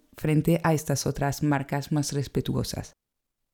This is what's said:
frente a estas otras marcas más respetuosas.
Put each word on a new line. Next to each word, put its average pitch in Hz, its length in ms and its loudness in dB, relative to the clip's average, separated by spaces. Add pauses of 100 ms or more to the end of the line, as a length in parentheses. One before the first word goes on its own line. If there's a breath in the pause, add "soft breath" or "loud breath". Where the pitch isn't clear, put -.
(180)
frente 156 460 4
a 165 100 4
estas 147 340 0
otras 139 340 -2
marcas 143 500 0
más 147 220 0
respetuosas. - 800 -4 (600)